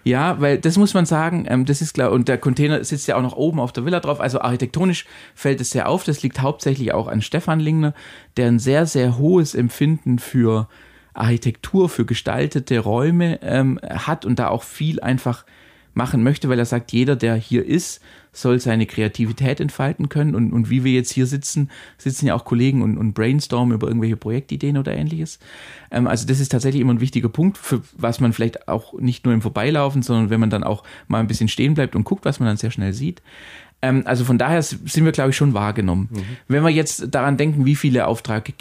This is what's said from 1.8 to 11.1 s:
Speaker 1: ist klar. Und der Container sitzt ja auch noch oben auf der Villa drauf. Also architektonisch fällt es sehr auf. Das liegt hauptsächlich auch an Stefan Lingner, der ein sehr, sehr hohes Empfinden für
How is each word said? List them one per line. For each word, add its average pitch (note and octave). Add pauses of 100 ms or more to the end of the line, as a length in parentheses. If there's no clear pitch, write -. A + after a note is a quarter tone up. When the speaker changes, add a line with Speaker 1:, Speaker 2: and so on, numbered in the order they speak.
Speaker 1:
ist D#3
klar. B2
Und B2
der B2
Container D3
sitzt -
ja G2+
auch B2+
noch B2
oben D#3+
auf A#2+
der B2
Villa F3
drauf. D3
Also C3
architektonisch C3+ (300)
fällt C#3
es B2
sehr A#2+
auf. E3
Das D3+
liegt C3
hauptsächlich C3+
auch G#2
an A2
Stefan D#3+
Lingner, D#3 (420)
der B2
ein A#2
sehr, C#3+
sehr B2
hohes D#3
Empfinden B2
für A2 (460)